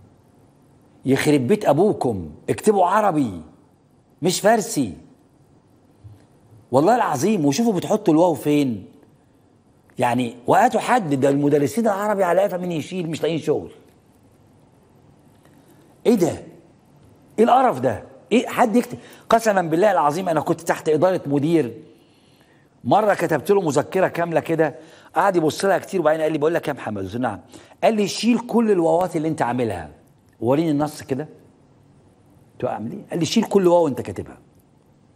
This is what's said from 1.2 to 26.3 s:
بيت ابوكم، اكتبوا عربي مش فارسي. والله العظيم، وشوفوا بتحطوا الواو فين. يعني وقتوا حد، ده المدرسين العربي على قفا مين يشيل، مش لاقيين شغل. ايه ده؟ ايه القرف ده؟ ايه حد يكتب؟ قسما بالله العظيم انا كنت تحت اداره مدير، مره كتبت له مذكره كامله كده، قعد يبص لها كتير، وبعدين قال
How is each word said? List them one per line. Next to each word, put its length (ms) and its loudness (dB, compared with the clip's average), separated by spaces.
بيت 180 0
ابوكم، 640 0
اكتبوا 360 2
عربي 560 0
مش 180 0
فارسي. 540 0
والله 240 4
العظيم، 500 0
وشوفوا 280 2
بتحطوا 400 0
الواو 200 4
فين. 520 -2
يعني 360 -2
وقتوا 320 4
حد، 400 0
ده 100 2
المدرسين 580 0
العربي 360 -2
على 180 2
قفا 160 -2
مين 140 -6
يشيل، 380 -6
مش 140 -6
لاقيين 160 -2
شغل. 320 -4
ايه 100 4
ده؟ 280 -2
ايه 60 6
القرف 340 4
ده؟ 240 -2
ايه 160 2
حد 280 0
يكتب؟ 220 0
قسما 320 4
بالله 300 2
العظيم 380 0
انا 120 0
كنت 200 -4
تحت 280 -2
اداره 360 2
مدير، 480 0
مره 300 2
كتبت 380 -2
له 100 4
مذكره 460 0
كامله 320 -2
كده، 360 -2
قعد 200 2
يبص 300 0
لها 120 2
كتير، 220 -6
وبعدين 220 0
قال 100 0